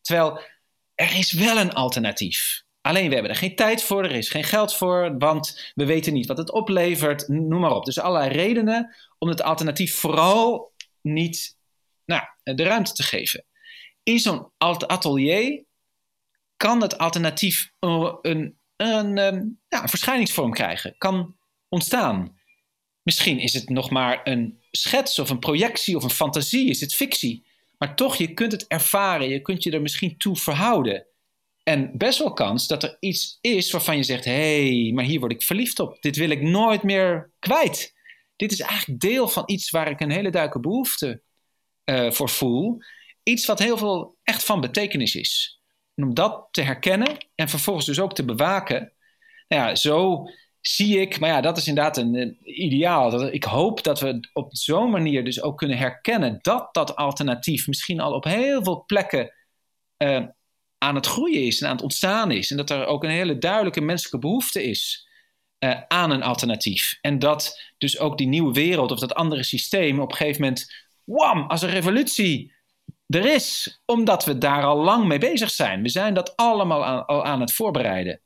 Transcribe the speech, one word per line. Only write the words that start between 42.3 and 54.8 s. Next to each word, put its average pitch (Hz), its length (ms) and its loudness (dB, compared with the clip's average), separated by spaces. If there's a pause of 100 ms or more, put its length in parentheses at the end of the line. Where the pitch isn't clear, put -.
Iets 240 220 2
wat 208 140 0
heel 226 180 2
veel 196 460 -2
echt - 200 -2
van 190 180 2
betekenis 131 540 0
is. - 460 -4 (340)
En 143 80 -2
om 127 100 0
dat 196 380 0
te 156 100 0
herkennen 185 560 0 (180)
en 156 140 -2
vervolgens 156 360 -2
dus 147 140 -2
ook 190 140 -2
te - 120 -4
bewaken. 139 680 -2 (540)
Nou 147 200 2
ja, - 80 -2
zo 156 500 2 (420)
zie 208 320 2
ik, 190 200 -2
maar 156 100 2
ja, 147 120 2
dat 165 160 0
is 160 100 -4
inderdaad 147 300 2
een, 117 180 0
een 123 280 -4
ideaal. 151 680 2
Dat, 123 240 -2
ik 143 100 -6
hoop 160 400 0
dat 147 160 0
we 131 340 -4
op 143 220 -6
zo'n 202 340 0